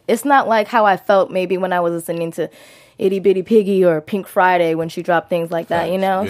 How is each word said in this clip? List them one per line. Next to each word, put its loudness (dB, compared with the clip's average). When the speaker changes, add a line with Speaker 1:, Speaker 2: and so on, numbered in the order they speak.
Speaker 1:
it's -2
not 4
like 0
how 2
I 4
felt 2
maybe -2
when -2
I 0
was -2
listening -6
to -6
Itty 0
Bitty 2
Piggy 2
or 2
Pink -8
Friday 2
when -4
she -12
dropped 0
things -4
like -6
that, -2
you -2
Speaker 2:
Facts. -2
Speaker 1:
know? -2